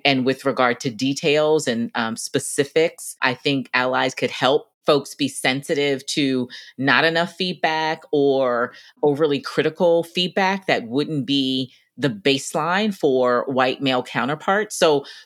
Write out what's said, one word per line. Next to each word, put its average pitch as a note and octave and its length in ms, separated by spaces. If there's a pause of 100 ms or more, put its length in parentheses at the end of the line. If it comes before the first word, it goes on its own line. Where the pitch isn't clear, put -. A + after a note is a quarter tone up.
And C3 220
with C3 180
regard B2 360
to C#3+ 100
details C#3+ 760
and, A#2 280
um, A#2 220
specifics, - 1040
I B2+ 120
think C#3 380
allies B2+ 420
could - 160
help C#3 360 (200)
folks - 280
be C#3 140
sensitive C#3 800
to C3 420 (300)
not C3+ 260
enough E3 300
feedback D#3+ 680 (100)
or C3 600 (300)
overly D3 360
critical E3 640
feedback F#3 640
that A#2+ 180
wouldn't C#3+ 420
be C3 440 (280)
the C3 100
baseline D#3 840
for B2+ 540
white C3 360
male C3 200
counterparts. D#3 720
So D3+ 300 (200)